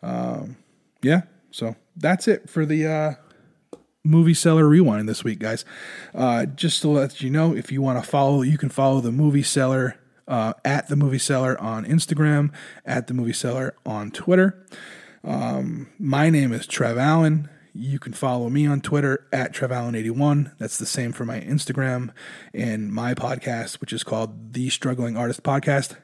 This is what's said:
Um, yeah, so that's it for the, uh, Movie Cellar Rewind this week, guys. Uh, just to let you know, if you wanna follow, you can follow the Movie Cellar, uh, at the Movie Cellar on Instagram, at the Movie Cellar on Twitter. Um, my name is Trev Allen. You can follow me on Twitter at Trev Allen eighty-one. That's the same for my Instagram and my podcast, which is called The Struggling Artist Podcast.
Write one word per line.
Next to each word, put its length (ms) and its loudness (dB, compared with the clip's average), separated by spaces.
Um, 540 -8
yeah, 220 4
so 240 -8
that's 300 0
it 240 0
for 160 -2
the, 200 0
uh, 280 -2
Movie 300 6
Cellar 340 6
Rewind 400 6
this 140 -6
week, 160 -4
guys. 260 -4
Uh, 320 0
just 380 -2
to 60 2
let 340 2
you 80 -2
know, 240 4
if 160 -6
you 100 -2
wanna 220 0
follow, 400 2
you 160 4
can 100 -2
follow 320 2
the 120 -2
Movie 320 4
Cellar, 520 0
uh, 280 -2
at 240 0
the 80 0
Movie 220 2
Cellar 420 0
on 240 -6
Instagram, 680 2
at 220 -4
the 80 -6
Movie 180 -2
Cellar 440 -4
on 240 -6
Twitter. 560 2
Um, 680 -4
my 300 2
name 220 4
is 140 -6
Trev 320 -2
Allen. 500 4
You 240 -6
can 140 -12
follow 360 -2
me 180 2
on 140 2
Twitter 520 -2
at 200 -4
Trev 180 -4
Allen 240 -4
eighty-one. 640 0
That's 200 -8
the 80 -6
same 260 -4
for 120 -8
my 160 -8
Instagram 680 -4
and 380 -4
my 220 -2
podcast, 680 -6
which 120 -10
is 100 -6
called 500 -6
The 180 -4
Struggling 460 -4
Artist 260 -4
Podcast. 600 0